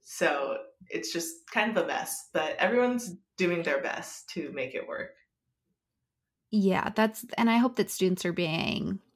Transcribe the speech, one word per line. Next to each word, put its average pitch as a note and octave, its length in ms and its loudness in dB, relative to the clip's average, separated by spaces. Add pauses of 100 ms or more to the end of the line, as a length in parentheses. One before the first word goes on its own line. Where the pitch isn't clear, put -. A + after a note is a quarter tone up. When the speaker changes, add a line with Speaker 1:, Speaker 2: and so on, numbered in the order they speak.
(100)
Speaker 1:
So C#3+ 460 0 (320)
it's - 240 -6
just - 380 -6
kind A3+ 200 2
of F#3 140 2
a - 20 -6
mess, - 460 -4
but D#3 240 0
everyone's A#3 580 2 (220)
doing F3 260 2
their C#3+ 200 0
best - 480 -6
to D3+ 220 -6
make C3 220 -6
it - 140 -6
work. - 220 -8 (1400)
Speaker 2:
Yeah, F#3+ 460 4
that's, A3 300 2 (100)
and A#3 140 4
I A#3 80 6
hope B3 180 4
that - 140 2
students F#3 340 0
are F3 80 0
being E3+ 680 -2 (160)